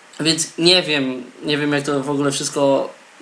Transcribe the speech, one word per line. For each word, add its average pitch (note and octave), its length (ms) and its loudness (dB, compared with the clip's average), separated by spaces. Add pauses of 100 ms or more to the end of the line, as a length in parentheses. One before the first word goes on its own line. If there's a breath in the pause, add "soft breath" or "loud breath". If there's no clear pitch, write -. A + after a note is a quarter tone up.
(200)
Więc D#3+ 380 -2
nie F3 240 4
wiem, C3+ 420 -2 (200)
nie D3 140 -2
wiem, D3 140 0
jak D3 120 0
to C#3+ 160 0
w C3+ 100 -4
ogóle C#3+ 200 2
wszystko C#3 600 0 (320)